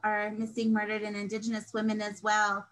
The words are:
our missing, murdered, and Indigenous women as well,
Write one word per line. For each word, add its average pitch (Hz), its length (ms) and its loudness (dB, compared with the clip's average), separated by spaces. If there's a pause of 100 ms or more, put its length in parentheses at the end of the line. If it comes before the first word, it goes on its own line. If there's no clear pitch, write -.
our 214 300 0
missing, 220 400 0
murdered, 214 300 0
and 208 120 -4
Indigenous 214 580 -4
women 214 280 0
as 202 240 -6
well, 208 480 4